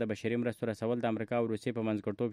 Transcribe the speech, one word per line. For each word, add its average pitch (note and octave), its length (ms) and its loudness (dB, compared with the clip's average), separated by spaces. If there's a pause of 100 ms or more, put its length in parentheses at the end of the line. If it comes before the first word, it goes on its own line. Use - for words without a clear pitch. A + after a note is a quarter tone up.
د A2+ 100 0
بشري A2+ 300 0
مرستو A#2 280 -2
رسول A2+ 320 0
د A#2+ 80 0
امریکا A2 300 -2
او A2+ 100 2
روسیې A2 280 -2
په A2 100 0
منځګړتوب G#2+ 460 0